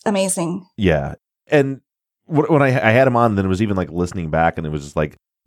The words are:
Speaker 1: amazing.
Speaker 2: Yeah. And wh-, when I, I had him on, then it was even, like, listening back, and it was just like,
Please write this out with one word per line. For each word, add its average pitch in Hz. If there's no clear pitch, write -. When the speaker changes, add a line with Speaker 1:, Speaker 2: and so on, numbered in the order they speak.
Speaker 1:
amazing. 190
Speaker 2:
Yeah. 71
And 135
wh-, 151
when 147
I, 139
I 123
had 131
him 120
on, 117
then 98
it 95
was 92
even, 101
like, 87
listening 87
back, 80
and 82
it 76
was 73
just 71
like, 76